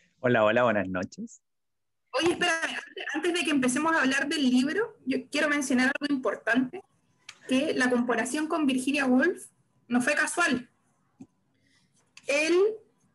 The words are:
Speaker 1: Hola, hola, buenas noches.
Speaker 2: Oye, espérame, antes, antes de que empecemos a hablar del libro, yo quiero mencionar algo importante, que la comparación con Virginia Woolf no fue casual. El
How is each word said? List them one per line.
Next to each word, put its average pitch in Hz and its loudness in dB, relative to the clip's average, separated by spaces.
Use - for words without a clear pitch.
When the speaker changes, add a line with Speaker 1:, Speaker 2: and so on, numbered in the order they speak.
Speaker 1:
Hola, 123 2
hola, 113 4
buenas 104 2
noches. 92 -8
Speaker 2:
Oye, 349 0
espérame, 330 -2
antes, - -14
antes 330 -2
de 349 -2
que 320 -4
empecemos 294 0
a 320 2
hablar 269 0
del 294 0
libro, 311 0
yo 262 -4
quiero 294 0
mencionar 269 2
algo 285 -4
importante, 254 -2
que 269 0
la 254 0
comparación 247 -2
con 311 -2
Virginia 269 0
Woolf 285 2
no 247 0
fue 294 0
casual. - -2
El 302 0